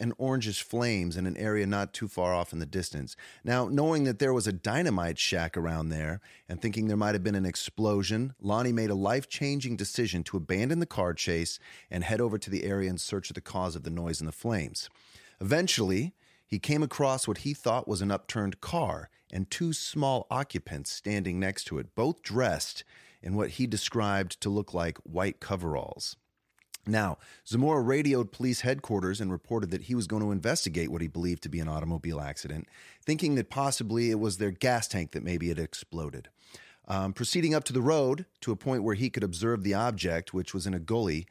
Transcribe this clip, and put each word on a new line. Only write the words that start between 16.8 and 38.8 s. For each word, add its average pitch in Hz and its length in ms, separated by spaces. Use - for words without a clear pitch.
across 135 460
what 104 120
he 143 140
thought 123 340
was 95 140
an 101 80
upturned 101 520
car 98 500
and 92 200
two 165 220
small 135 580
occupants 87 600
standing 95 480
next 98 260
to 80 120
it, - 160
both 143 300
dressed 101 600
in 95 140
what 104 160
he 127 160
described 101 760
to 104 80
look 101 240
like 85 300
white 90 360
coveralls. 82 760
Now, 104 300
Zamora 135 340
radioed 131 500
police 123 300
headquarters 107 580
and 95 120
reported 98 400
that - 140
he 123 100
was 113 100
going 107 160
to 104 100
investigate 90 600
what 82 100
he 82 60
believed 85 340
to 78 80
be 82 100
an 80 80
automobile 78 540
accident, 73 460
thinking 151 300
that 120 160
possibly 120 600
it 107 80
was 104 180
their 101 140
gas 117 360
tank 85 260
that 73 100
maybe 85 240
had 80 100
exploded. 78 720
Um, 98 240
proceeding 156 440
up 151 80
to 123 100
the 127 80
road 143 460
to 117 100
a 101 40
point 127 280